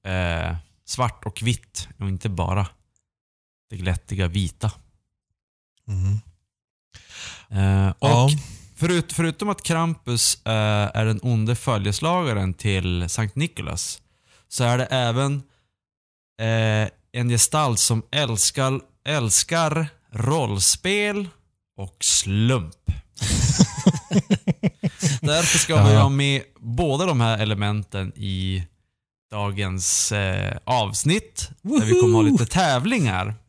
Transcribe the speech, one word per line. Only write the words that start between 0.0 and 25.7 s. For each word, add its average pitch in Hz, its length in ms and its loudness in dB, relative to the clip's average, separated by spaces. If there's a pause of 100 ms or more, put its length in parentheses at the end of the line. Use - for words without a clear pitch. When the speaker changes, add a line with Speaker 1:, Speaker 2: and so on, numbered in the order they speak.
Speaker 1:
eh, 85 500 -4 (300)
svart - 400 -4
och - 180 -10
vitt - 440 -4 (120)
och 101 100 -6
inte 95 200 -4
bara 90 380 -2 (1000)
det 107 80 -14
glättiga 90 500 -4
vita. 95 440 -4 (1160)
Speaker 2:
Mm. 98 260 0 (1400)
Speaker 1:
Eh, 98 400 4 (100)
och - 100 4
Speaker 2:
Ja. 127 200 6 (460)
Speaker 1:
förut-, 170 380 0
förutom 165 360 -2
att 196 140 -4
Krampus, 160 800 0
eh, 110 60 -2 (420)
är 110 120 0
den 110 180 0
onde 117 320 0
följeslagaren 110 960 0
till 90 560 -2
Sankt 107 260 -4
Nikolas, - 680 -6 (460)
så - 160 -4
är 120 140 2
det 123 80 0
även, 131 580 -2 (1000)
eh, 110 480 2 (220)
en 120 180 -2
gestalt 120 500 0
som 113 320 0
älskar, 131 680 -2 (240)
älskar 151 840 0 (240)
rollspel 165 1160 -2 (480)
och 98 280 -14
slump. 110 680 0 (100)
<laughs> - 60 0 (2250)
Därför 160 360 2
ska 151 260 4